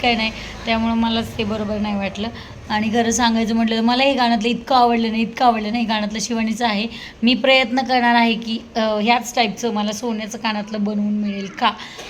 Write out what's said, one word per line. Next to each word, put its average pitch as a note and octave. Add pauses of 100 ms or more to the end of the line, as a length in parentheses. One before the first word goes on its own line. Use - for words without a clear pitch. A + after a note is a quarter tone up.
काय A#3+
नाही, A3 (360)
त्यामुळं A3+
मलाच A3+
ते A3+
बरोबर G#3
नाही G#3
वाटलं. G3 (400)
आणि A3
खरं A#3
सांगायचं A3+
म्हटलं A3+
तर A3+
मला A#3+
हे C#4
गाण्यातलं A#3
इतकं A#3+
आवडलं A#3
नाही, A3+
इतकं A3+
आवडलं A3
नाही. A#3+
हे A3
गाण्यातलं G#3+
शिवानीचं A3+
आहे. G#3+ (360)
मी A#3+
प्रयत्न C4
करणार A#3+
आहे A#3
की, A3+ (180)
अ, A#3+
ह्याच A3
टाईपचं A3+
मला G#3
सोन्याचं A3
कानातलं G#3+
बनवून G#3
मिळेल G3+
का, G#3+ (400)